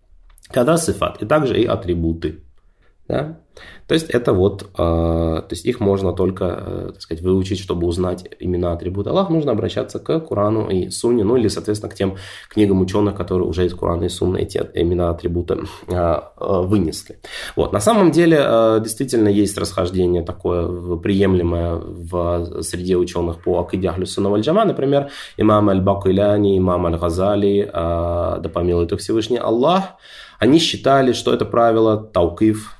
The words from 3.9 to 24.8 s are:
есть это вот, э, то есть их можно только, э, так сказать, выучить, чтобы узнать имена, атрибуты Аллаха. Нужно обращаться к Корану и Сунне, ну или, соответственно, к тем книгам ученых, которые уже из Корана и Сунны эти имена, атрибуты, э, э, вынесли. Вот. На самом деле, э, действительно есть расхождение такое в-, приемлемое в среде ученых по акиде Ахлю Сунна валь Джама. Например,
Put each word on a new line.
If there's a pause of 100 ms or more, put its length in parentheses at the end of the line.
есть
это
вот,
э,
то
есть
их
можно
только,
э,
так
сказать,
выучить,
чтобы
узнать (140)
имена,
атрибуты
Аллаха.
Нужно
обращаться
к
Корану
и
Сунне,
ну
или,
соответственно,
к
тем (340)
книгам
ученых,
которые
уже
из
Корана
и
Сунны
эти (160)
имена,
атрибуты, (320)
э,
э,
вынесли. (380)
Вот.
На
самом
деле,
э,
действительно
есть
расхождение
такое
в-,
приемлемое
в
среде
ученых
по
акиде
Ахлю
Сунна
валь
Джама.
Например, (260)